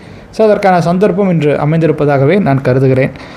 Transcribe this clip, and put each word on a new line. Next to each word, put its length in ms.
So 160
அதற்கான 360
சந்தர்ப்பம் 480
இன்று 360
அமைந்திருப்பதாகவே 720
நான் 220
கருதுகிறேன். 500